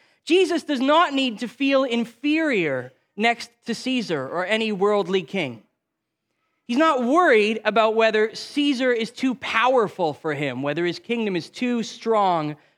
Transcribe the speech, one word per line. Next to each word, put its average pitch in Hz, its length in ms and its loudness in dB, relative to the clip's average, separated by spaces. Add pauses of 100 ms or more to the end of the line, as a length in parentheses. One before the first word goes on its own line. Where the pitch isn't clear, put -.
(240)
Jesus 339 400 2
does 285 160 -4
not 294 340 2
need 262 260 -2
to 240 100 -6
feel 269 340 0
inferior 233 1120 -2 (240)
next 233 340 -2 (140)
to 233 100 -6
Caesar 180 500 -4
or 170 200 -6
any 220 260 -2
worldly 196 500 0
king. 143 420 -8 (1040)
He's 240 80 -2
not 294 260 4
worried 233 600 4
about 220 300 2
whether 220 380 2
Caesar 262 600 0
is 226 180 -4
too 262 240 -2
powerful 226 800 0
for 151 200 -6
him, 139 280 -4
whether 147 240 -2
his 175 140 -4
kingdom 220 360 -2
is 165 140 -6
too 240 340 -2
strong 180 720 0 (220)